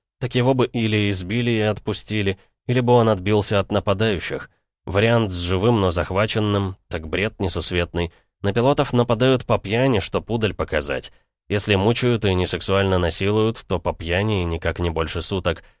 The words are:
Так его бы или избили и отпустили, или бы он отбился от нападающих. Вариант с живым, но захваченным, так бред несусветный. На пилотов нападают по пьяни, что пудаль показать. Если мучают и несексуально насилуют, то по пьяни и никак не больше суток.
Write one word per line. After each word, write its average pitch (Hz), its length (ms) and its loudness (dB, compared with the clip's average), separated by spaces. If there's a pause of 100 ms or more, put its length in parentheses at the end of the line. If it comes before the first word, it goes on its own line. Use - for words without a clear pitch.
(200)
Так 123 140 -6
его 127 220 2
бы 127 100 2
или 107 460 0
избили 101 400 -2
и 113 80 0
отпустили, 104 800 -2 (260)
или 127 140 0
бы 120 140 2
он 117 140 6
отбился 104 520 2
от 95 120 -4
нападающих. 98 760 -2 (340)
Вариант 113 480 2
с 90 60 -2
живым, 95 420 2
но 95 120 2
захваченным, 98 840 0 (120)
так 82 200 -8
бред 90 320 -4
несусветный. 85 720 -2 (300)
На 101 100 0
пилотов 135 420 2
нападают 120 520 2
по 107 140 0
пьяни, 117 400 0
что 90 200 -2
пудаль 107 360 -2
показать. 73 560 -4 (380)
Если 101 260 2
мучают 113 500 2
и 95 80 2
несексуально 92 640 2
насилуют, 104 720 0
то 95 100 0
по 87 160 -4
пьяни 95 480 -2
и 87 40 -2
никак 82 340 -4
не 87 100 0
больше 80 320 -4
суток. 90 420 -2 (180)